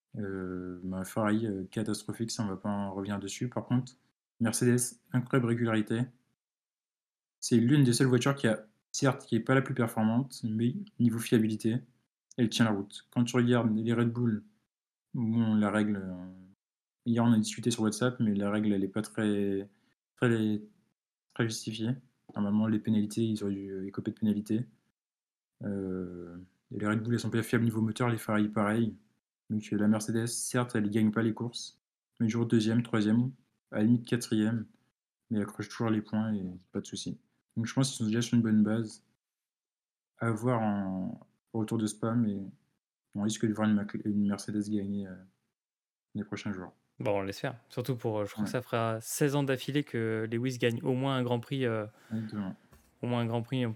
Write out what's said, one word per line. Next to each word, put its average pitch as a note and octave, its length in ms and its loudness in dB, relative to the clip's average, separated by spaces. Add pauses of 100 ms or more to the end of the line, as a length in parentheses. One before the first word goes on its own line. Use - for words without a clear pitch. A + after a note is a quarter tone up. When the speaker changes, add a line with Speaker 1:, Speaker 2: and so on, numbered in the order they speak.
(180)
Speaker 1:
Euh, F#2 680 -6
bah, F#2 200 -4
Ferrari, A2 420 0
euh, F#2+ 240 -4
catastrophique, G#2+ 600 -6
ça, - 140 -4
on G2+ 40 -2
va F#2+ 80 -4
pas G#2 140 -6
en G2+ 240 -4
revenir G2 240 -4
dessus. G2 300 -6
Par A2 180 -6
contre, B2+ 260 0 (480)
Mercedes, A#2+ 580 2 (140)
incroyable B2 360 2
régularité. A#2 540 2 (1400)
C'est - 160 2
l'une C3 280 6
des A#2+ 80 6
seules C3+ 140 4
voitures B2+ 280 4
qui C3 120 -2
a, A2 200 0 (260)
certes, - 340 0
qui A#2 100 0
est A2 40 2
pas C3 140 2
la C3+ 80 6
plus C3+ 120 -6
performante, A#2 720 0
mais A2+ 300 0 (240)
niveau A#2 200 4
fiabilité, A2+ 600 2 (580)
elle A#2 120 4
tient A#2+ 160 2
la A2 80 4
route. G2 380 -6
Quand B2 140 0
tu A#2+ 120 -2
regardes A#2+ 400 4
les A2+ 160 0
Red A#2 200 2
Bull, A#2 320 -2 (680)
bon, A2+ 420 2
la G#2 140 4
règle, G#2 280 2
euh, F#2 280 -8 (800)
hier, A#2 180 4
on A#2 80 6
a A2 60 6
discuté G#2+ 320 0
sur A2+ 140 0
WhatsApp, B2 360 0
mais G#2+ 140 4
la G2+ 160 0
règle, G#2+ 220 2
elle G2 120 2
est G2 40 -2
pas G#2+ 140 -2
très, G2+ 640 0 (480)
très, A2 460 2 (720)
très A#2+ 140 0
justifiée. A2+ 420 -4 (460)
Normalement, G#2+ 320 2
les G#2 120 2
pénalités, G#2+ 420 0
ils G#2+ 220 -2
auraient G2+ 100 -2
dû, G2 180 -8
euh, F#2+ 160 -6
écoper G2+ 240 -6
de - 60 -16
pénalités. G#2+ 480 0 (1000)
Euh, F#2 760 -6 (320)
et A2 80 -8
les G#2 80 -2
Red G#2+ 160 2
Bull, A#2 120 0
elles A2 60 0
sont A2 100 -4
pas A2+ 120 0
fiables A#2 220 2
niveau A2 160 2
moteur, A2 280 0
les A2+ 100 0
Ferrari, G#2+ 300 2
pareil. G#2+ 480 0 (540)
Donc, G#2+ 220 -2
euh, G#2 40 0
la G#2 120 4
Mercedes, A2+ 380 2
certes, A#2+ 480 -2
elle G#2 160 0
gagne A2 200 4
pas A2+ 120 0
les A2 120 2
courses, - 460 -10 (400)
mais A#2+ 60 4
toujours A#2 200 2
deuxième, A2+ 360 4
troisième, A#2 500 2 (380)
à - 80 -4
la G#2+ 60 4
limite A#2 220 4
quatrième, A2 600 0 (640)
mais A2 80 0
elle G2+ 60 0
accroche - 260 -8
toujours A2+ 200 -2
les G#2+ 120 0
points G#2+ 320 -2
et G2 100 -4 (280)
pas G2+ 100 -4
de - 40 -16
souci. C3+ 340 -10 (360)
Donc, A2+ 100 -2
je - 80 -10
pense C3+ 160 2
qu'ils - 80 -10
sont A2+ 80 -2
déjà A2+ 160 2
sur A#2+ 140 2
une A2+ 80 6
bonne G#2+ 200 6
base. A2 400 -2 (1120)
À A#2 140 0
voir A2+ 320 0
en, F#2+ 580 -4 (320)
au A#2 60 -4
retour A2 180 -2
de G#2+ 100 0
Spa, A2+ 280 -2
mais G2+ 360 0 (640)
on G#2 80 -2
risque A2 240 0
de G#2+ 80 0
voir G#2+ 140 0
une G#2+ 80 4
Mac-, G2+ 300 -4
une G#2 220 0
Mercedes G2+ 420 -4
gagner, G2+ 380 -4
euh, F#2 80 -14 (1000)
les G#2 100 -6
prochains - 280 -8
jours. F#2 200 -10 (260)
Speaker 2:
Bon, G#2+ 200 -2
on G2 40 -2
l'espère. A#2+ 340 -6 (120)
Surtout B2+ 280 -4
pour, A2 240 -2
heu, G2+ 60 -2
je - 60 -14
crois G#2+ 120 -4
que G2 40 -4
Speaker 1:
Ouais. - 20 -8
Speaker 2:
ça B2 120 -2
fera A2+ 380 -2
seize C#3+ 340 0
ans C#3+ 80 2
d'affilée C3+ 420 -2
que A2+ 460 -2
Lewis B2 280 -2
gagne A#2+ 240 2
au C3+ 120 0
moins C3+ 220 0
un B2+ 60 0
Grand A#2+ 180 0
Prix, C3 240 -4
heu, A2 240 -2 (220)
Speaker 1:
Exactement. G#2+ 460 -6 (460)
Speaker 2:
au A#2+ 40 -4
moins A#2+ 140 0
un A#2 60 0
Grand A2+ 160 -2
Prix B2+ 340 -2